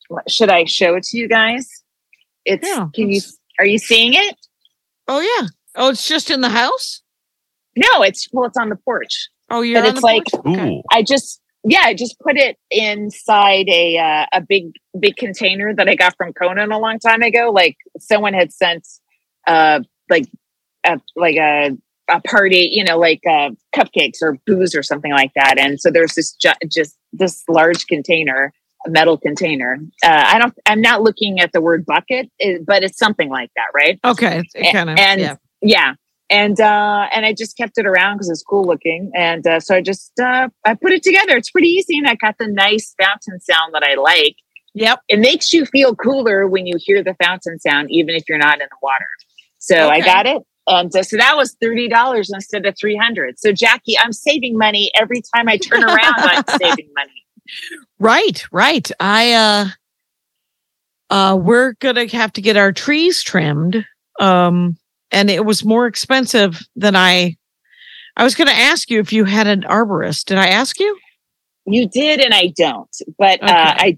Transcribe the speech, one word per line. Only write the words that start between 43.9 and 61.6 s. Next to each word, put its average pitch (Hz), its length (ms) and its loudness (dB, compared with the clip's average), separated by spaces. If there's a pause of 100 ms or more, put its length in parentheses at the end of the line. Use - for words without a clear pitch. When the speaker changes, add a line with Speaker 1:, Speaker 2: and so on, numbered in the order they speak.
Speaker 1:
like. 151 400 2 (400)
Speaker 2:
Yep. 220 240 0 (100)
Speaker 1:
It 214 120 2
makes 285 320 0
you 330 140 4
feel 262 280 2
cooler 220 540 0
when 185 180 -2
you 175 140 -4
hear 196 240 0
the 185 180 -4
fountain 175 380 -4
sound, 147 320 -2
even 165 240 0
if 156 120 -6
you're 156 100 -2
not 147 220 4
in 139 80 -10
the - 140 -20
water. 135 240 -4 (520)
So 160 320 2
I 156 80 4
Speaker 2:
Okay. 170 80 0
Speaker 1:
got 185 200 4
it. 269 160 -2 (240)
And, 180 300 0
uh, 190 60 2
so 214 160 -6
that 269 180 4
was 277 240 -2
thirty 233 280 -2
dollars 233 440 0
instead 196 340 -8
of 196 140 -2
three 214 160 -4
hundred. 208 420 -4
So 214 140 0
Jackie, 226 460 0
I'm 233 140 0
saving 254 440 -4
money 208 420 0
every 226 220 -2 (140)
time 233 140 0
I 220 80 2
turn - 280 0
around. 226 320 2
I'm 190 280 0
Speaker 2:
<laughs> - 160 -2
Speaker 1:
saving 165 360 -2
money. 143 140 -6 (880)
Speaker 2:
Right, 247 540 2
right. 240 360 0 (120)
I, 220 320 2
uh, 208 340 2 (1400)
uh, 196 260 2
we're 233 380 2